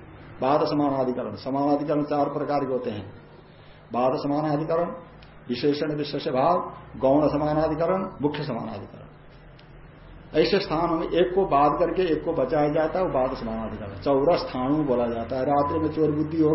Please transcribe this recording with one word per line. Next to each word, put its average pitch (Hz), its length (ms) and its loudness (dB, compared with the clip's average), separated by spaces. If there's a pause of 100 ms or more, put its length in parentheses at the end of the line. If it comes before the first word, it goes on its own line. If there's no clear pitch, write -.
(420)
बाध 147 220 4
समानाधिकरण, 131 720 0
समानाधिकरण 143 680 0
चार 143 260 0
प्रकार 143 300 -2
के 131 140 -2
होते 120 160 -2
हैं। 104 240 -8 (800)
बाध 123 220 2
समानाधिकरण, 156 760 0 (580)
विशेषण 147 460 0
विशेष 147 320 -4
भाव, 151 460 2 (260)
गौण 139 280 4
समानाधिकरण, 156 840 0 (120)
मुख्य 147 220 0
समानाधिकरण। 110 680 -8 (1300)
ऐसे 190 180 2
स्थानों 165 400 0
में - 80 -4
एक 180 280 2
को 196 100 2
बाध 147 260 4
करके 165 300 0
एक 165 240 0
को 170 80 -2
बचाया 147 360 2
जाता 160 300 0
है, 185 60 0
वो 151 60 -2
बाध 131 260 0
समानाधिकरण। 110 600 -8
चौरस 147 420 2
स्थाणु 139 440 0
बोला 123 240 2
जाता 117 280 -4
है। 131 80 -2
रात्रि 143 360 2
में 156 100 0
चोर 156 220 2
बुद्धि 156 320 0
हो 151 120 6